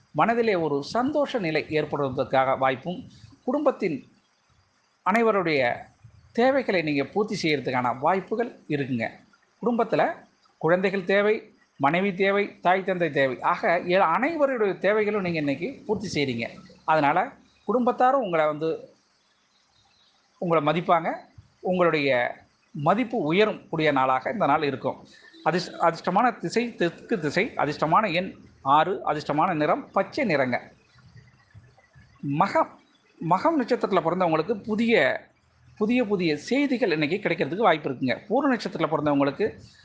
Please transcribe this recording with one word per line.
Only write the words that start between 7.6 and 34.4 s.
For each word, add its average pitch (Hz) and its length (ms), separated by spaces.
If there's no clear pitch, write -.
வாய்ப்புகள் 190 680
இருக்குங்க. 131 420
குடும்பத்துல 226 500
குழந்தைகள் 185 460
தேவை, 202 500
மனைவி 170 360
தேவை, 196 460
தாய் 185 240
தந்தை 180 260
தேவை, 135 320
ஆக 175 380
எ-, 180 220
அனைவருடைய 240 760
தேவைகளும் 208 440
நீங்க 170 180
இன்னைக்கு 151 460
பூர்த்தி 202 280
செய்றீங்க. 127 340
அதனால 160 460
குடும்பத்தாரும் 254 560
உங்களை 170 220
வந்து 151 440
உங்களை 165 280
மதிப்பாங்க. 170 500
உங்களுடைய 151 760
மதிப்பு 202 460
உயரும் 185 520
கூடிய 156 220
நாளாக 131 400
இந்த 190 140
நாள் 151 180
இருக்கும். 131 420
அதிர்ஷ்-, 175 340
அதிர்ஷ்டமான 185 580
திசை 226 380
தெற்கு - 440
திசை. 160 360
அதிர்ஷ்டமான 160 580
எண் 185 220
ஆறு. 156 440
அதிர்ஷ்டமான 151 480
நிறம் 160 380
பச்சை 277 340
நிறங்க. 135 340
மகம், 311 280
மகம் 285 320
நட்சத்திரத்துல 202 400
பிறந்தவங்களுக்கு 165 600